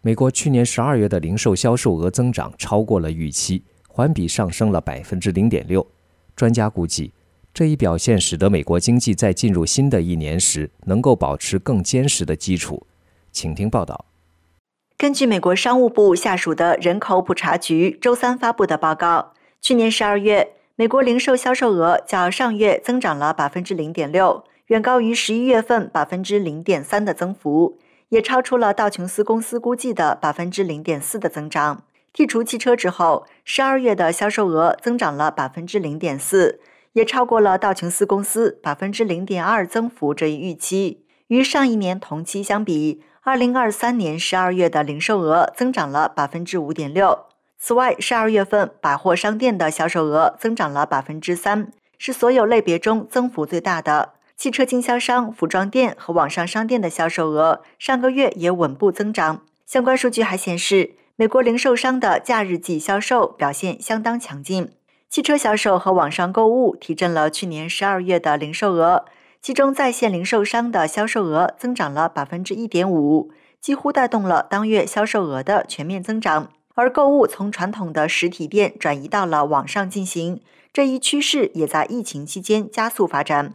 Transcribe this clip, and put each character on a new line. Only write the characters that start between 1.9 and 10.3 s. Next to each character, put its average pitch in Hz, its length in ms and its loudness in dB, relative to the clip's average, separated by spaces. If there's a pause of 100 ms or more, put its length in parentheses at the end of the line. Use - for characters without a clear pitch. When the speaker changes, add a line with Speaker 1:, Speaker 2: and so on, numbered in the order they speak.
Speaker 1:
额 87 160 0
增 123 200 0
长 - 240 -6
超 107 280 0
过 104 160 0
了 80 100 -2
预 80 220 -4
期， - 320 -4 (240)
环 147 260 0
比 87 140 -2
上 101 240 -2
升 110 200 0
了 87 80 2
百 69 220 -6
分 90 180 -6
之 95 120 -2
零 95 180 2
点 - 180 -2
六。 92 200 0 (480)
专 117 180 2
家 110 160 2
估 87 160 -2
计， 80 260 -6 (400)
这 165 140 0
一 151 100 2
表 87 220 2
现 101 240 2
使 - 160 -2
得 95 100 2
美 95 140 2
国 87 180 0
经 120 200 2
济 110 160 0
在 98 180 2
进 110 180 0
入 85 140 2
新 139 240 2
的 117 100 2
一 85 160 -2
年 80 240 -2